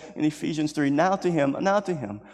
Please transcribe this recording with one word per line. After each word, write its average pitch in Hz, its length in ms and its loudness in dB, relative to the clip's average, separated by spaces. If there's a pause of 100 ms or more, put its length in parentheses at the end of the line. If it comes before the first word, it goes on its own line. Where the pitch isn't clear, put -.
(160)
in - 80 -2
Ephesians 151 480 0
three, 143 180 2
now 170 280 4
to 180 120 -2
him, 143 300 2
now 196 220 2
to 185 120 -4
him 113 280 -8 (120)